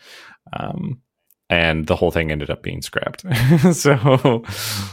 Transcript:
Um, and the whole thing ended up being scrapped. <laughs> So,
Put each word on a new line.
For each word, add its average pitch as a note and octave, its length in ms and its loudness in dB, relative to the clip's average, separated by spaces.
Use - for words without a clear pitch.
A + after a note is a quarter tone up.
Um, - 480 -8
and E2 360 2
the F2+ 100 0
whole F2 160 2
thing D#2+ 200 -2
ended D2 180 -6
up - 140 -8
being - 180 -8
scrapped. - 440 -8
<laughs> D3 480 4
So, C3 720 2